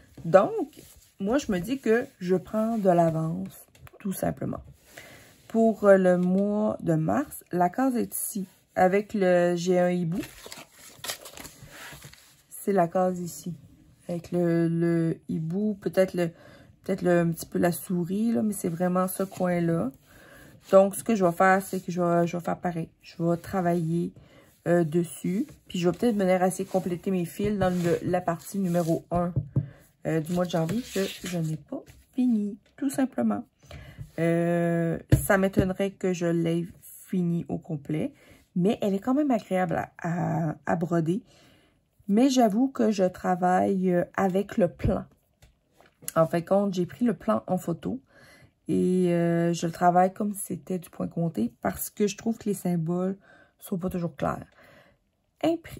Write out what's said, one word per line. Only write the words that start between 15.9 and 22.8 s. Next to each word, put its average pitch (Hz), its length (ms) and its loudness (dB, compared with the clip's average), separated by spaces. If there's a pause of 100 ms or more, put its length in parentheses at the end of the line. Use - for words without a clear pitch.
le, 175 180 -2 (520)
peut-être 190 180 -4
le, 175 180 4
un 170 120 2
petit - 140 -6
peu - 140 -4
la 175 120 4
souris, 185 640 -2
là, 233 100 0
mais 214 100 0
c'est 190 160 -4
vraiment 180 380 0
ce 185 160 -4
coin-là. 180 680 -2 (800)
Donc, 196 240 8
ce - 80 -10
que 233 120 2
je 190 80 2
vais 170 80 6
faire, 190 300 4
c'est 190 180 -6
que 185 120 -10
je 175 100 -2
vais, 170 260 4
je 170 80 -4
vais 170 80 -6
faire 175 140 -2
pareil. 170 320 -6 (120)